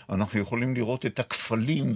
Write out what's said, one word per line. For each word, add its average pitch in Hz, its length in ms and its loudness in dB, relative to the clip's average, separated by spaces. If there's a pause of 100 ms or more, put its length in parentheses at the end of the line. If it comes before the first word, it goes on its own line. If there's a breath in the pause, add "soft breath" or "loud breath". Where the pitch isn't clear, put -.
(100)
אנחנו 104 300 0
יכולים 120 340 0
לראות 123 320 0
את 110 120 -2
הכפלים 127 760 0